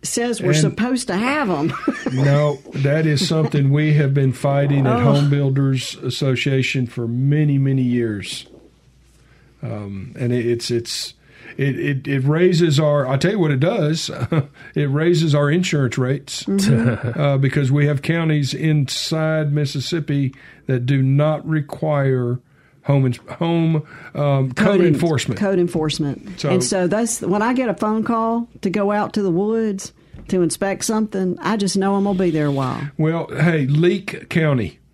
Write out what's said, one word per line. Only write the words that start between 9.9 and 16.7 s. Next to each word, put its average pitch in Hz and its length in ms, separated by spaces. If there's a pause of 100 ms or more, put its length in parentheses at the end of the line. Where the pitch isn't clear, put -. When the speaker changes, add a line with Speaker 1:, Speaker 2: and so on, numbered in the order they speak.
Speaker 2:
and 123 160
it, 120 120
it's, 120 260
it's, - 420 (440)
it, 139 220
it, 143 280
it 139 160
raises 160 560
our, 147 280
I 131 100
tell 165 140
you 220 80
what 156 120
it 135 80
does, 160 520 (320)
<laughs> - 320
it 147 140
raises 160 440
our 147 160
insurance 151 480
rates, 135 460
Speaker 1:
Mm-hmm. 131 760